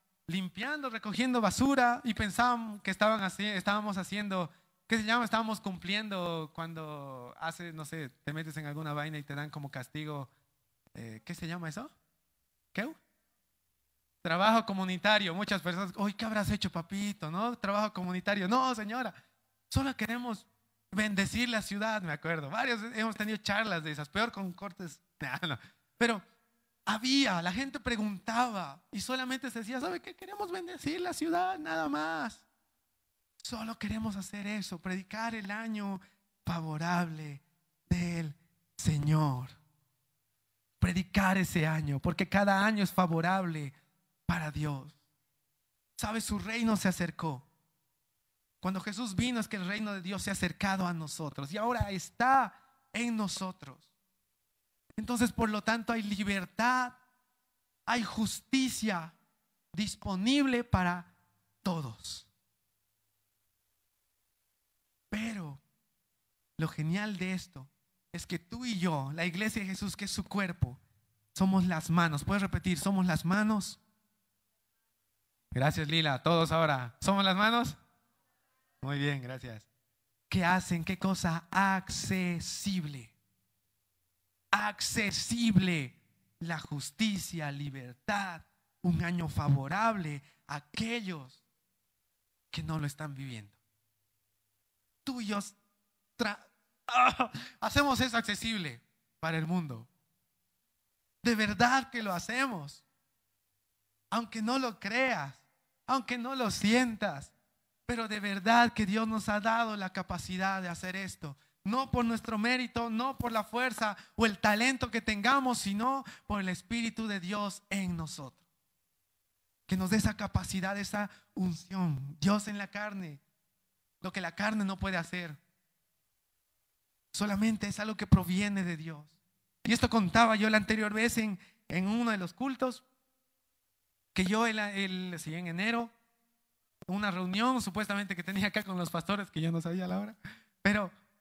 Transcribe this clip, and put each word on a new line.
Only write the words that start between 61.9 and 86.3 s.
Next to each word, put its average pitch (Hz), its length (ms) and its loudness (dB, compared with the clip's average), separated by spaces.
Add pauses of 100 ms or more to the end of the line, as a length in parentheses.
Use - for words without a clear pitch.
Pero 202 500 -6 (960)
lo 160 120 0
genial 190 500 -2
de 185 160 -2
esto 135 340 -10 (440)
es 170 140 -8
que 180 120 -4
tú 240 260 -10
y 233 140 0
yo, 151 340 0
la 165 140 -2
iglesia 208 340 -2
de 196 80 -4
Jesús, 190 260 -4
que 202 120 -8
es - 40 -6
su 190 140 -4
cuerpo, 175 560 -2 (540)
somos 190 320 6
las 165 240 2
manos. 165 340 4
¿Puedes 196 160 2
repetir? 180 380 0
Somos 190 260 4
las 165 220 2
manos. 208 520 2 (1800)
Gracias, 147 340 2
Lila. 156 340 2
Todos 165 280 4
ahora. 147 520 2
¿Somos 196 220 4
las 190 120 4
manos? 226 400 2 (1080)
Muy 139 160 -2
bien, 143 220 2
gracias. 123 480 -10 (640)
¿Qué 190 160 4
hacen? 180 360 4
¿Qué 185 160 -4
cosa? 180 520 0
Accesible. 180 1600 -2 (1400)
Accesible 202 1500 0 (380)